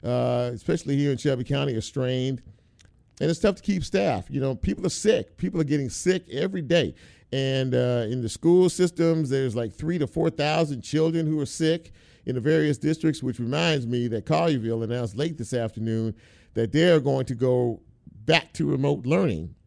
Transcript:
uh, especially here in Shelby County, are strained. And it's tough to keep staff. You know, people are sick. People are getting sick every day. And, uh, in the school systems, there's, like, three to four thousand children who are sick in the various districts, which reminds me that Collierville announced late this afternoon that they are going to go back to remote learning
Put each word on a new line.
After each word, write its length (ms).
uh, 480
especially 460
here 140
in 40
Shelby 280
County, 320
are 40
strained. 600
And 80
it's 100
tough 160
to 60
keep 200
staff. 460
You 140
know, 120
people 300
are 60
sick. 480
People 240
are 20
getting 240
sick 420
every 300
day. 340
And, 420
uh, 360
in 100
the 80
school 400
systems, 600
there's, 260
like, 160
three 240
to 100
four 220
thousand 540
children 440
who 140
are 60
sick 460
in 80
the 80
various 340
districts, 460
which 160
reminds 480
me 220
that 180
Collierville 580
announced 320
late 220
this 160
afternoon 600
that 200
they 180
are 80
going 260
to 120
go 440
back 280
to 160
remote 380
learning 480